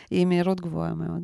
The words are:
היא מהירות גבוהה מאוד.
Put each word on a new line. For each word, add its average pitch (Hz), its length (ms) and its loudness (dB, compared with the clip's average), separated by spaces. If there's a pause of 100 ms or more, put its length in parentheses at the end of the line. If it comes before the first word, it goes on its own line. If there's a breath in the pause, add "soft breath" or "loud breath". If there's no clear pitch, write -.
(120)
היא 180 140 4
מהירות 180 360 2
גבוהה 165 320 -4
מאוד. 165 300 -4